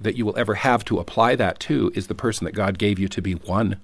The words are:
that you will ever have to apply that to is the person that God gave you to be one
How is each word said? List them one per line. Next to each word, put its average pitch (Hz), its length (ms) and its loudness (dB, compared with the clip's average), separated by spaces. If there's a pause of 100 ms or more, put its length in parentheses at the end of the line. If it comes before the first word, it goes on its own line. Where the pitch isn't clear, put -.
that 104 160 -2
you 117 80 -2
will 104 140 -2
ever 110 160 0
have 120 320 2
to 101 120 0
apply 113 380 2
that 101 240 0
to 127 340 0
is - 120 -4
the - 80 -6
person 110 320 -2
that - 80 -6
God 98 240 0
gave 101 200 2
you 95 100 0
to - 120 -6
be 92 140 -2
one 98 500 0